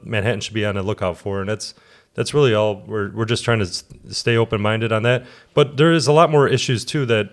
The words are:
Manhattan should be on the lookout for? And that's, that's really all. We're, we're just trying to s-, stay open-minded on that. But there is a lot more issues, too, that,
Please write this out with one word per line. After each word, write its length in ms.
Manhattan 380
should 120
be 120
on 100
the 80
lookout 340
for? 220
And 100
that's, 240
that's 200
really 200
all. 340
We're, 240
we're 140
just 180
trying 160
to 60
s-, 180
stay 280
open-minded 540
on 120
that. 200
But 240
there 160
is 140
a 40
lot 200
more 160
issues, 360
too, 220
that, 280